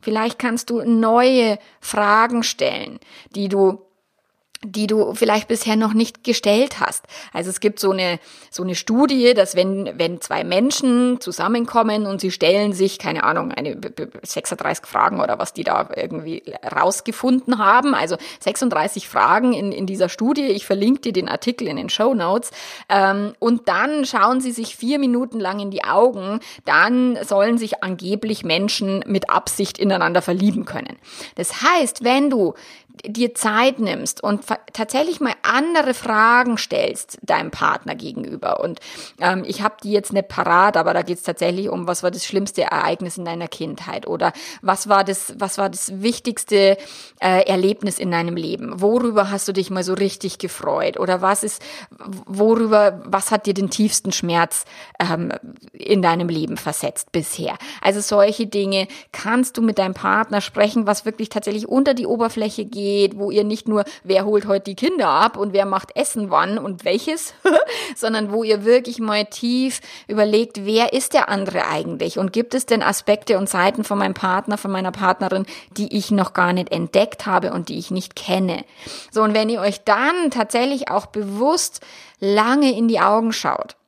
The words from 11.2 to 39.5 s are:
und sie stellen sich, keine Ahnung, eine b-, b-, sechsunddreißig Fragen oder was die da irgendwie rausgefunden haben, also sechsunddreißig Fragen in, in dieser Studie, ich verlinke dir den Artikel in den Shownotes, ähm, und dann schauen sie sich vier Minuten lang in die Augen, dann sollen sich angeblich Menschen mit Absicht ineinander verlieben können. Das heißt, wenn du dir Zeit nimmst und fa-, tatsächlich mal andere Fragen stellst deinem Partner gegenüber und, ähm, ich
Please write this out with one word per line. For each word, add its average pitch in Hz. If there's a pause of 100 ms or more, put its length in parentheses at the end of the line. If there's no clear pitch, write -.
und 190
sie 185
stellen 196
sich, 190
keine 156
Ahnung, -
eine 139
b-, -
b-, - (140)
sechsunddreißig -
Fragen -
oder -
was -
die -
da -
irgendwie 160 (300)
rausgefunden 240
haben, 240
also 170 (240)
sechsunddreißig 202
Fragen 208
in, 196
in 196
dieser 190
Studie, 277
ich 202
verlinke 208
dir 233
den 185
Artikel -
in 151
den -
Shownotes, 214 (360)
ähm, 202
und 233
dann 254
schauen 247
sie 254
sich 226
vier 262
Minuten 247
lang 190
in 202
die 196
Augen, 202 (240)
dann 233
sollen 214
sich 226
angeblich 190
Menschen 190
mit 196
Absicht -
ineinander 175
verlieben 190
können. - (400)
Das -
heißt, 285
wenn 277
du 208 (520)
dir 233
Zeit 233
nimmst -
und 208
fa-, - (120)
tatsächlich 269
mal 254
andere 294
Fragen 233
stellst -
deinem 165
Partner -
gegenüber -
und, - (400)
ähm, 180
ich -